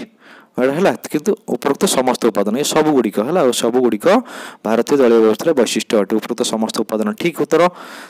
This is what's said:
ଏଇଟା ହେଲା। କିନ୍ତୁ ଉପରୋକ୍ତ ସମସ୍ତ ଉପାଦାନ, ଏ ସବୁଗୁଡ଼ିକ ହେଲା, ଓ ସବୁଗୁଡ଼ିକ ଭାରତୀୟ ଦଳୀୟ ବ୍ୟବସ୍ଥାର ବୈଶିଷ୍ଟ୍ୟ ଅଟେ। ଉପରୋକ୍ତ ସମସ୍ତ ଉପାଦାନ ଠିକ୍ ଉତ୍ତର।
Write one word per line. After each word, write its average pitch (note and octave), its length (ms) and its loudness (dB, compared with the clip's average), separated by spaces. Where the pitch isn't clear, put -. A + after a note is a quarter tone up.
ଏଇଟା C3+ 140 2
ହେଲା। F3 180 2
କିନ୍ତୁ D#3 400 -4
ଉପରୋକ୍ତ C#3 380 -2
ସମସ୍ତ B2+ 400 0
ଉପାଦାନ, G#2 320 0
ଏ D3 60 -2
ସବୁଗୁଡ଼ିକ D3 560 0
ହେଲା, D#3+ 240 0
ଓ B2 80 4
ସବୁଗୁଡ଼ିକ A#2 560 0
ଭାରତୀୟ A2+ 320 2
ଦଳୀୟ A#2 240 6
ବ୍ୟବସ୍ଥାର A2 320 2
ବୈଶିଷ୍ଟ୍ୟ A2+ 440 0
ଅଟେ। G2+ 180 0
ଉପରୋକ୍ତ A2+ 280 -4
ସମସ୍ତ A2 360 -4
ଉପାଦାନ G#2+ 320 -4
ଠିକ୍ D#3 300 -6
ଉତ୍ତର। D#3 200 2